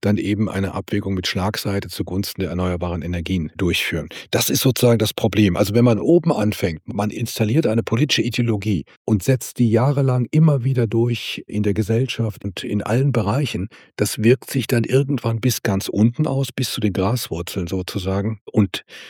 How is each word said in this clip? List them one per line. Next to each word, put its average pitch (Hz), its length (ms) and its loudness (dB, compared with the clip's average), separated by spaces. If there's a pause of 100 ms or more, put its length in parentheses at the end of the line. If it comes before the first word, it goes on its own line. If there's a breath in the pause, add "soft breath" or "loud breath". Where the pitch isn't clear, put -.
dann 104 180 2
eben 101 300 -2
eine 95 260 -4
Abwägung 98 400 -4
mit 92 120 -4
Schlagseite 101 640 -4
zugunsten 95 540 -6
der 82 80 -4
erneuerbaren 87 520 -2
Energien 85 540 -2
durchführen. 85 520 -2 (220 loud breath)
Das - 200 0
ist 135 100 0
sozusagen 120 380 4
das 107 160 0
Problem. 101 420 2
Also 95 180 0
wenn 120 100 4
man 117 140 4
oben 165 320 4
anfängt, 101 540 -2
man 104 260 -4
installiert 117 560 -2
eine 113 160 0
politische 123 400 0
Ideologie 110 600 0 (200 soft breath)
und 104 180 2
setzt - 360 -2
die 120 120 4
jahrelang 127 600 2
immer 151 340 4
wieder 123 220 2
durch 117 600 0
in 104 160 -2
der 104 120 2
Gesellschaft 113 720 -2
und 98 200 -6
in 104 180 -2
allen 131 300 2
Bereichen, 110 560 0 (280 soft breath)
das - 260 -2
wirkt 120 280 4
sich 123 160 -2
dann 117 180 2
irgendwann 131 560 0
bis 120 220 0
ganz 98 260 0
unten 120 380 2
aus, 139 260 -2
bis - 200 -4
zu - 80 -6
den 104 120 0
Graswurzeln 92 760 -2
sozusagen. 95 800 -4
Und - 400 0 (260 loud breath)